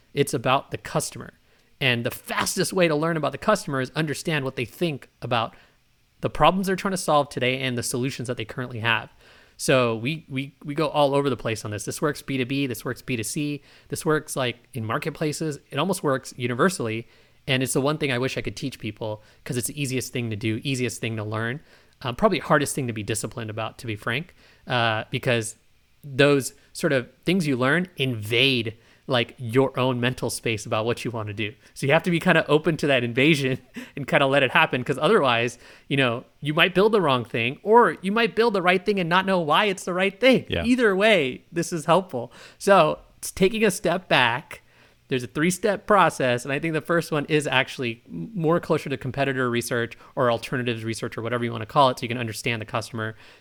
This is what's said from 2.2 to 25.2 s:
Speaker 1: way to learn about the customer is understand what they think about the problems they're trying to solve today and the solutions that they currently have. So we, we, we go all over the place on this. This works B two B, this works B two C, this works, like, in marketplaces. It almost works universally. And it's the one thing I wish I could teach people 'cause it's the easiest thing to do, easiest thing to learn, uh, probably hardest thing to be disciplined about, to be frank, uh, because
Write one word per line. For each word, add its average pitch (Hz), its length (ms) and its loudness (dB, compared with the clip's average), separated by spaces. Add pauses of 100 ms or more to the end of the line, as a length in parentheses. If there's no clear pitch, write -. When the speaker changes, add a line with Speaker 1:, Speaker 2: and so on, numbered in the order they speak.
Speaker 1:
way 180 160 4
to 151 80 2
learn 165 200 0
about 139 160 -2
the 139 60 -10
customer 160 420 0
is 127 140 -4
understand 151 500 -2
what 131 120 -6
they 127 80 -4
think 156 440 -4 (140)
about 117 320 -2 (640)
the 127 100 -2
problems 180 360 4
they're 196 80 0
trying 190 180 -4
to 185 40 -2
solve 147 320 2
today 127 320 -2
and 127 180 -2
the 117 40 -2
solutions 127 440 -4
that 123 100 -4
they 113 80 -8
currently 123 360 -10
have. 113 320 0 (440)
So 123 400 2
we, 147 320 -6
we, 139 260 -8 (100)
we 147 100 -8
go 151 140 0
all 143 260 2
over 143 160 2
the 127 60 0
place 113 280 -6
on 110 60 -8
this. 107 140 -6
This - 180 -6
works 151 200 -2
B 139 160 -6
two 127 80 0
B, 139 200 -2
this 120 180 -6
works 127 180 -6
B 127 140 -4
two 113 60 -4
C, 147 400 -6 (260)
this - 160 -8
works, 151 320 0
like, 123 200 -2 (180)
in 110 100 -6
marketplaces. 151 720 -4 (120)
It 139 80 -6
almost 180 240 -2
works 135 340 -2
universally. 120 720 -2 (380)
And 131 160 2
it's 127 100 -2
the 147 80 2
one 147 180 0
thing 143 140 -2
I 120 60 0
wish 127 180 -2
I 131 40 -4
could 120 160 -8
teach 135 220 -8
people 107 440 -8 (220)
'cause 127 120 -6
it's 123 120 -2
the 151 120 -8
easiest 131 320 -4
thing 117 180 -4
to 107 60 -4
do, 110 260 -2
easiest 127 380 -4
thing 113 160 -6
to 107 80 -6
learn, 113 360 -4 (420)
uh, 123 100 -4
probably 185 260 2
hardest 143 360 2
thing 135 120 -4
to 120 60 -4
be 110 100 -6
disciplined 110 480 -6
about, 110 280 -8
to - 80 -14
be 110 100 -6
frank, 120 380 -6 (320)
uh, 117 440 0
because 120 460 -2 (480)